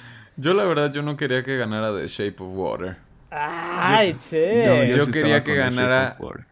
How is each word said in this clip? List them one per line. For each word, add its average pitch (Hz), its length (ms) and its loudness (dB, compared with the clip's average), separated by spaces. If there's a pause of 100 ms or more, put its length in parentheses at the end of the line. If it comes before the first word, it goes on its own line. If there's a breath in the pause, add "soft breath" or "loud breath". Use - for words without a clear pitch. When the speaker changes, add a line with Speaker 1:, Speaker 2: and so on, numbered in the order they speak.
(380 loud breath)
Speaker 1:
Yo, 147 160 0
la 202 120 2
verdad, 147 260 0
yo 143 100 -4
no 147 140 -4
quería 127 280 0
que 135 120 -4
ganara 107 420 -2
The 90 120 -4
Shape 101 340 -4
of 92 100 -10
Water. 90 440 -4 (340)
Speaker 2:
¡Ay, 175 840 0
Speaker 3:
Yo, 123 60 -10
Speaker 2:
che! 190 460 0
Speaker 3:
yo, 175 180 4
yo 127 140 2
Speaker 1:
Yo 143 80 4
Speaker 3:
sí - 60 -2
Speaker 1:
quería 151 260 2
Speaker 3:
estaba 143 60 2 (120)
Speaker 1:
que 139 60 2
Speaker 3:
con 127 80 0
The 123 60 -2
Shape 127 120 0
Speaker 1:
ganara 131 320 2
Speaker 3:
of 123 60 -10
Water. - 260 -14